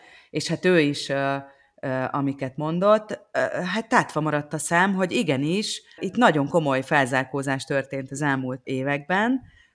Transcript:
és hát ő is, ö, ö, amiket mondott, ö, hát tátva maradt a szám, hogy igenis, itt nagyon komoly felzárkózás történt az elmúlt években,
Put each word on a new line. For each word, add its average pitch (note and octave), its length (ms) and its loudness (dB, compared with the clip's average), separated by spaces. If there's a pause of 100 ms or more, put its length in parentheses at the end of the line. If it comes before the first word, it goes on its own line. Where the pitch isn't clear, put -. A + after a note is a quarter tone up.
(300)
és - 180 -6
hát D#3+ 180 -4
ő F3+ 140 6
is, C#3+ 300 0
ö, C#3 260 0 (460)
ö, C3 300 -2
amiket C3+ 460 -4
mondott, F#3 600 0 (120)
ö, - 80 -2 (240)
hát G3 260 -6
tátva F3 320 2
maradt D3 320 -2
a D#3 40 -4
szám, F3+ 360 2
hogy F#3 180 0
igenis, D#3+ 720 -2 (180)
itt F#3 160 -6
nagyon D#3+ 320 4
komoly C#3+ 340 2
felzárkózás C3+ 840 0
történt C3+ 480 -4
az C#3 100 -8
elmúlt C3 420 -2
években, D3 800 -2 (340)